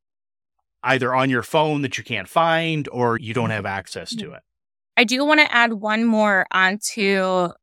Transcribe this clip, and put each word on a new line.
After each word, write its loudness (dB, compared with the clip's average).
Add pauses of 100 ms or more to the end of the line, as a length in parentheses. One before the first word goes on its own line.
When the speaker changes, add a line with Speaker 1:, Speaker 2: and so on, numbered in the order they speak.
(840)
Speaker 1:
either 2
on 2
your 0
phone 0
that -4
you -10
can't -8
find 0
or 0
you -8
don't 0
have -4
access -8
to -10
Speaker 2:
Mm-hmm. -14
Speaker 1:
it. -20 (560)
Speaker 2:
I 6
do 0
wanna 4
add 2
one -2
more 2
onto 0 (140)